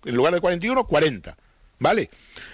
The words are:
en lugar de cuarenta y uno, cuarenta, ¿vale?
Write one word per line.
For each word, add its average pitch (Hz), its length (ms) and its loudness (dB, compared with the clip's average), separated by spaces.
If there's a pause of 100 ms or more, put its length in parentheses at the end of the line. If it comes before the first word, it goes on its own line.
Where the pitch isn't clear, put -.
en 123 100 -6
lugar 151 200 2
de 175 60 0
cuarenta 180 260 -2
y - 20 -2
uno, 254 140 0
cuarenta, 151 520 0 (440)
¿vale? 165 320 0 (420)